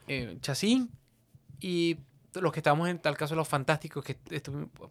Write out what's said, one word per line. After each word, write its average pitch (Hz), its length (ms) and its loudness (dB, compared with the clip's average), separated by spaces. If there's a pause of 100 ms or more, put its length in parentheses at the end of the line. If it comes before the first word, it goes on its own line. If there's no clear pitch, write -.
eh, 120 340 -4
Chacín 233 480 2 (720)
y 170 360 2 (380)
los 180 180 2
que 160 80 -4
estábamos 160 300 4
en 170 80 -2
tal 147 180 0
caso 151 180 -2
Los 160 140 0
Fantásticos, 147 560 0
que - 140 -8 (120)
estuvo 143 360 -6 (240)